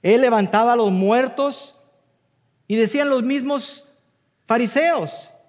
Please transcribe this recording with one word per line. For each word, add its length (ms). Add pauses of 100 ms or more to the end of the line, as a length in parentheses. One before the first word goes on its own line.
Él 180
levantaba 520
a 20
los 160
muertos. 840 (920)
Y 80
decían 340
los 140
mismos 680 (560)
fariseos 880 (180)